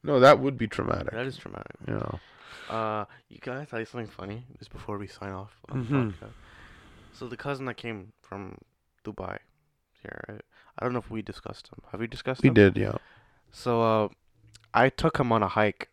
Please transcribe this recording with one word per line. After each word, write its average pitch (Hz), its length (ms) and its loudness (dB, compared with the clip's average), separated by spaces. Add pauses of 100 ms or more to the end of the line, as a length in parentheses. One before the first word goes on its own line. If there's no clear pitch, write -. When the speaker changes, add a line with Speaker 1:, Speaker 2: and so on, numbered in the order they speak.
Speaker 1:
No, 143 160 2
that 143 180 12
would 131 180 -2
be 113 120 -2
traumatic. - 440 -2
Speaker 2:
That 120 140 -6
is 131 100 -10
traumatic. - 380 -14 (140)
Speaker 1:
Yeah. - 300 -4 (560)
Speaker 2:
Uh, 107 300 -2 (240)
you, - 120 -20
can 127 140 -8
I 143 100 -8
tell 117 160 -8
you 113 60 -4
something 117 240 -8
funny 107 360 -12 (120)
just - 120 -20
before - 280 -10
we 101 100 -10
sign 98 240 -12
off 98 240 -12 (120)
on 135 120 -4
the 120 40 -6
Speaker 1:
Mm-hmm. 123 240 0 (160)
Speaker 2:
podcast? - 80 -18 (800)
So - 140 -14
the 120 100 -12
cousin 135 300 -8
that 117 100 -8
came 107 360 -10 (100)
from 95 360 -14 (460)
Dubai 98 340 -8 (640)
here, - 260 -14
right? 104 120 -14 (380)
I - 60 -6
don't 123 80 -2
know 120 80 -2
if - 100 -18
we 110 100 -6
discussed - 480 -14
him. - 220 -20
Have 101 100 -10
we 117 60 -4
discussed - 360 -6
Speaker 1:
We 139 80 8
Speaker 2:
him? 117 40 -2
Speaker 1:
did, 101 220 10
yeah. 101 180 0 (560)
Speaker 2:
So, 120 320 -2
uh, 110 260 4 (640)
I 123 160 6
took - 300 0
him 123 140 2
on 110 100 4
a 92 60 2
hike 107 440 0